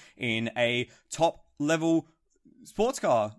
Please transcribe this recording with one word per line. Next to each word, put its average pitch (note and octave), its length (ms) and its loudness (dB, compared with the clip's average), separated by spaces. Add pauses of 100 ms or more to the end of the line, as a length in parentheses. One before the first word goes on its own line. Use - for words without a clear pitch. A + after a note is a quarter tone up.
(180)
in A2+ 400 -2
a A#2+ 320 0 (200)
top - 360 -2 (140)
level D#3+ 480 2 (580)
sports A#3 340 -4
car A2 400 0